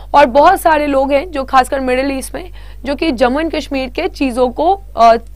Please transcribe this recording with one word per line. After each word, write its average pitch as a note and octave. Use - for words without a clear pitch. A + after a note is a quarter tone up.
और C#4+
बहुत D4
सारे D4+
लोग C4+
हैं C#4
जो C4+
खासकर C4
Middle C4
East C4
में, F4+
जो A#3
कि E4
जम्मू B3+
and D#4+
कश्मीर C4+
के D#4+
चीज़ों B3+
को, E4+
अ, A3+